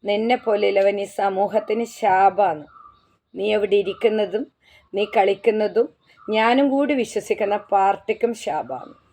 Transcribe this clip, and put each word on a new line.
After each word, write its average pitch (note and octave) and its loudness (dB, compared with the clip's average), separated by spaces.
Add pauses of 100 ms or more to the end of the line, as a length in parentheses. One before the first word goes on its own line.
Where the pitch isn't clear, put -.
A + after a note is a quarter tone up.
നിന്നെ A3 0
പോലെയുള്ളവൻ G3+ 0
ഈ G3+ -6
സമൂഹത്തിന് G#3 -2
ശാപാണ്. F#3+ 2 (720)
നീ F#3+ -4
അവിടെ G3+ 2
ഇരിക്കുന്നതും G#3 0 (500)
നീ G3 -2
കളിക്കുന്നതും G#3 0 (420)
ഞാനും A#3 4
കൂടി C#4 0
വിശ്വസിക്കുന്ന G#3+ -4 (120)
പാർട്ടിക്കും G3+ 0
ശാപാണ്. C3+ -8 (180)